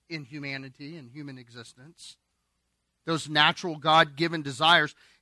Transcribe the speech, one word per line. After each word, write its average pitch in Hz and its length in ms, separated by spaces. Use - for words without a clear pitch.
in 156 160
humanity 139 720
and 127 120
human 139 280
existence. 120 800
Those 156 240
natural 156 480
God-given 160 640
desires. 147 520